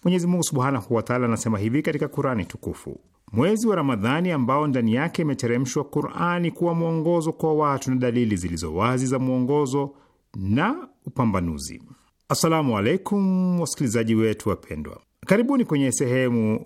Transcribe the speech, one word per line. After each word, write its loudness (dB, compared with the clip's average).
Mwenyezi 2
Mungu 2
Subhanahu 0
wa 2
Ta'ala 0
anasema 0
hivi 0
katika -2
Qur'ani -2
tukufu: -12
"Mwezi 2
wa 4
Ramadhani 0
ambao 0
ndani 2
yake -2
imeteremshwa 0
Qur'ani -2
kuwa -2
mwongozo 0
kwa 0
watu 2
na 2
dalili 2
zilizo -4
wazi 0
za 0
mwongozo 0
na 0
upambanuzi." -2
Assalamu 0
alaikum, 0
wasikilizaji 0
wetu 0
wapendwa. -6
Karibuni 2
kwenye 2
sehemu 0